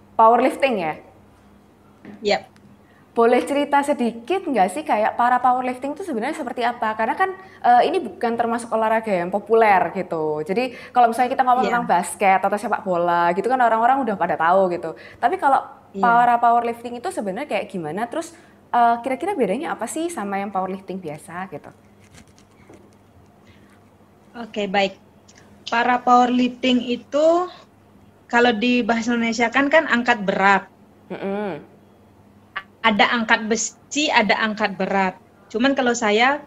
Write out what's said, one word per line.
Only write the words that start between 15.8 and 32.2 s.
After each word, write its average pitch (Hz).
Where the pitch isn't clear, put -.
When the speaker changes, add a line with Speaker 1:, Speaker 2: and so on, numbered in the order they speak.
Speaker 2:
Iya. 196
Speaker 1:
para 240
powerlifting 240
itu 359
sebenarnya 226
kayak 202
gimana? 180
Terus, 320
eh, 233
kira-kira 269
bedanya 269
apa 240
sih 339
sama 202
yang 202
powerlifting 190
biasa 170
gitu? -
Speaker 2:
Oke, 220
baik. 196
Para 247
powerlifting 247
itu 302
kalau 240
di 247
bahasa 233
Indonesia 233
kan, 277
kan 320
angkat 233
berat. 190
Speaker 1:
Mm-mm. 196